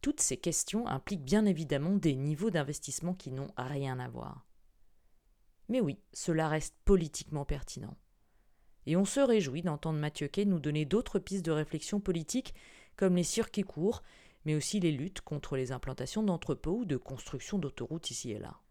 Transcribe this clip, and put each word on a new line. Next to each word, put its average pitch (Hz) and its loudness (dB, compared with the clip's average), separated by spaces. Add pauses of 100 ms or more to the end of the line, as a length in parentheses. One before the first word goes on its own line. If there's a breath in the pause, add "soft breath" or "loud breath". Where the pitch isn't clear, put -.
Toutes 294 0
ces - 2
questions 202 0
impliquent 143 -4
bien 208 6
évidemment 160 2
des 160 4
niveaux 151 0
d'investissement 151 -2
qui 143 -8
n'ont 135 -6
rien 131 -2
à 127 -6
voir. - -12 (1200)
Mais 247 2
oui, 143 0 (140)
cela 160 0
reste 151 0 (100)
politiquement 156 4
pertinent. - -6 (880)
Et 151 2
on 196 6
se 226 0
réjouit 202 4
d'entendre 156 0
Mathieu 151 -2
Quay 202 0
nous 185 4
donner 151 0
d'autres 196 2
pistes 185 -2
de 165 2
réflexion 156 -2
politique, 196 -2 (420 loud breath)
comme 185 4
les 180 4
circuits 214 -2
courts, 185 -2 (420 loud breath)
mais 151 2
aussi 151 0
les 170 2
luttes 147 -4
contre 143 -6
les 131 -2
implantations 127 -4
d'entrepôts 175 0
ou 233 -2
de 147 0
construction - -6
d'autoroutes 151 -4
ici 120 -6
et 104 -4
là. - -12 (120)